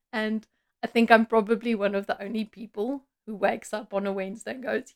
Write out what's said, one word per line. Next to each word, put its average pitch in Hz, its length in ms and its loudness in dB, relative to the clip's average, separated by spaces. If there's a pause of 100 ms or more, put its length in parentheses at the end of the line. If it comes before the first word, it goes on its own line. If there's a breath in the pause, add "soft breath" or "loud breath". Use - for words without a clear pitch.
(120)
And 220 340 -2 (360)
I - 40 -2
think 233 240 4
I'm 226 160 8
probably 226 480 2
one 202 200 0
of 202 120 -4
the - 160 -4
only 220 220 -4
people 226 580 -8 (240)
who 214 80 -10
wakes 196 380 -2
up 214 200 -8
on 196 140 -2
a 196 60 -2
Wednesday 196 400 -8
and 262 100 -12
goes, 220 340 -6